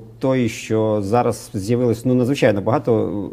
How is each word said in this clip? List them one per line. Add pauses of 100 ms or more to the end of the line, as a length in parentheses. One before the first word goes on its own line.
(200)
той,
що
зараз
з'явилось,
ну,
надзвичайно
багато, (260)